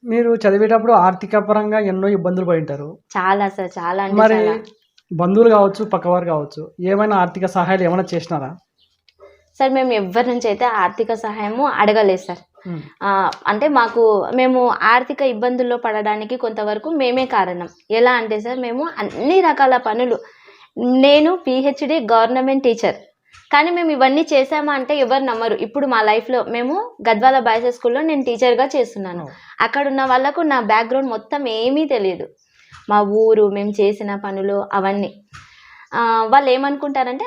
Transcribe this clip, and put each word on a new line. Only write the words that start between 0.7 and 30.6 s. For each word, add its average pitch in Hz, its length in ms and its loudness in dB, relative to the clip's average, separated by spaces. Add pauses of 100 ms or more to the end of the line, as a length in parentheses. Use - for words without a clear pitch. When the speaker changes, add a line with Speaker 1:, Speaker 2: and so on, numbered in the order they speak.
Speaker 1:
ఆర్థిక 185 440 2
పరంగా 208 420 0
ఎన్నో 196 300 -2
ఇబ్బందులు 180 380 -2
పడి 170 120 2
ఉంటారు. 147 400 -8 (180)
Speaker 2:
చాలా 196 320 0
సార్, 190 300 -8
చాలా 180 240 -4
అంటే 196 140 -2
Speaker 1:
మరి 220 180 6
Speaker 2:
చాలా. 214 240 0 (540)
Speaker 1:
బంధువులు 190 380 4
కావచ్చు, 202 340 4
పక్కవారు 180 400 -2
కావచ్చు, 156 460 -6 (100)
ఏమైనా 202 360 0
ఆర్థిక 180 300 -2
సహాయాలు 185 360 0
ఏమైనా 180 220 0 (100)
చేసినారా? 160 420 -6 (1000)
Speaker 2:
సార్, 269 140 2
మేము 262 200 0
ఎవ్వరి 214 360 0
నుంచి 240 200 -2
అయితే 208 160 -2
ఆర్థిక 220 500 -2
సహాయము 214 520 -6
అడగలేదు 208 600 2
సార్. - 420 -16
Speaker 1:
మ్మ్. 165 140 -8 (200)
Speaker 2:
ఆ, 190 280 0 (160)
అంటే 214 220 0
మాకు, 233 680 2
మేము 254 360 2 (120)
ఆర్థిక 254 400 2
ఇబ్బందుల్లో 247 540 -2
పడడానికి 214 600 -4
కొంతవరకు 214 540 -4
మేమే 262 360 0
కారణం. 180 420 -2 (220)
ఎలా 240 220 4
అంటే 220 280 -2
సార్, 247 180 -8
మేము 247 300 -6 (100)
అన్ని 247 420 0
రకాల 269 360 4
పనులు, 240 420 -2 (600)
నేను 285 580 4 (100)
పీహెచ్డీ 269 680 -2
గవర్నమెంట్ 262 520 2
టీచర్, 226 320 0 (560)
కానీ 302 180 4
మేము 349 200 0
ఇవన్నీ 277 420 2
చేసామా 294 420 0
అంటే 277 240 -4
ఎవరు 262 260 0
నమ్మరు. 226 300 -2
ఇప్పుడు 277 320 -4
మా 233 160 0
లైఫ్లో 226 400 0
మేము 285 520 -6 (160)
గద్వాల 254 280 4
బాయ్స్ 233 260 0
హై 247 60 2
స్కూల్లో 240 300 -2
నేను 302 220 -2
టీచర్గా 240 440 2
చేస్తున్నాను. 196 580 -4
Speaker 1:
ఓ. - 20 -16 (340)
Speaker 2:
అక్కడ 254 260 -2
ఉన్న 269 180 -2
వాళ్ళకు 262 360 0
నా 285 200 0